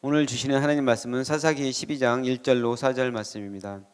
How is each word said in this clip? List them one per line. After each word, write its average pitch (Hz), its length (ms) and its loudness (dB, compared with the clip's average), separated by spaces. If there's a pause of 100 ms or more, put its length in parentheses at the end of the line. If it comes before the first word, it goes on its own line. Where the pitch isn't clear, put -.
오늘 147 220 4
주시는 127 340 0
하나님 147 240 2
말씀은 123 380 0
사사기 143 480 0
십이 139 300 -6
장 127 240 2
일 127 180 -2
절로 120 320 4
사 131 180 0
절 127 200 0
말씀입니다. 101 680 -8 (120)